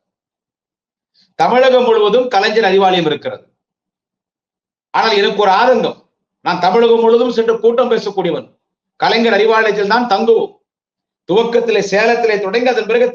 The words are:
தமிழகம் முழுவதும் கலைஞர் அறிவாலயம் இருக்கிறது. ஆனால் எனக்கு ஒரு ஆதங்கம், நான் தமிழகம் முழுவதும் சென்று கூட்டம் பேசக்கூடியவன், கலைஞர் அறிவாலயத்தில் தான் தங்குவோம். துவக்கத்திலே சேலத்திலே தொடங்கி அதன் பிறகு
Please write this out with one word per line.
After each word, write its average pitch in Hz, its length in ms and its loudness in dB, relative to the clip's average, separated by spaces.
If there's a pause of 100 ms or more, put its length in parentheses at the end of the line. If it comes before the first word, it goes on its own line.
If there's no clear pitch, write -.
(1400)
தமிழகம் 247 500 2
முழுவதும் 226 400 2
கலைஞர் 214 420 0
அறிவாலயம் 185 400 0
இருக்கிறது. 117 340 -10 (1500)
ஆனால் 208 280 0
எனக்கு 208 240 0
ஒரு 185 160 4
ஆதங்கம், 240 360 0 (460)
நான் 175 240 -4
தமிழகம் 226 360 2
முழுவதும் 240 320 2
சென்று 226 200 0 (100)
கூட்டம் 233 260 0
பேசக்கூடியவன், 180 560 -4 (520)
கலைஞர் 214 400 0
அறிவாலயத்தில் 214 560 0
தான் 240 180 -2
தங்குவோம். 220 400 0 (720)
துவக்கத்திலே 226 640 -2
சேலத்திலே 226 560 0
தொடங்கி 240 300 -2
அதன் 208 160 -4
பிறகு 240 220 2